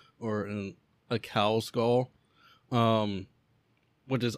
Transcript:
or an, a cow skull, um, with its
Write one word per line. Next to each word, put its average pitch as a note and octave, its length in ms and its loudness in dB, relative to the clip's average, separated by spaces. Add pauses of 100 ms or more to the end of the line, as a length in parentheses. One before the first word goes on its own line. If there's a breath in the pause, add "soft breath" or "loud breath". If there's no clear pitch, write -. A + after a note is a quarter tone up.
(200 soft breath)
or G#2+ 240 -2
an, G2+ 320 -6 (320)
a A#2 100 -2
cow A2 420 0
skull, A#2+ 500 0 (600)
um, A2 560 2 (800)
with C3 160 0
its A#2+ 160 -2